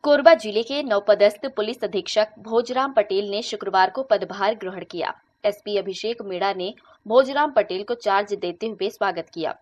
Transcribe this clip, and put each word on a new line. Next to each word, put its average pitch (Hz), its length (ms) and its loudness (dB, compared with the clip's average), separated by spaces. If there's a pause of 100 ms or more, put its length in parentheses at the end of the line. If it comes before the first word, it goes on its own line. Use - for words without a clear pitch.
कोरबा 294 320 6
जिले 214 280 0
के 277 200 -4
नवपदस्थ 208 640 2
पुलिस 226 380 -4
अधीक्षक 208 440 -2 (100)
भोजराम 240 540 -2
पटेल 208 380 0
ने 202 120 -4
शुक्रवार 190 480 0
को - 120 -8
पदभार 196 520 -2
ग्रहण 185 360 -10
किया। - 240 -6 (300)
एसपी 202 320 -2
अभिषेक 196 460 -6
मीणा 190 300 -4
ने 180 220 -6 (340)
भोजराम 269 420 4
पटेल 196 320 0
को 240 120 -6
चार्ज 208 400 0
देते 175 320 -6
हुए 202 240 -4
स्वागत 175 440 -4
किया। 160 280 -6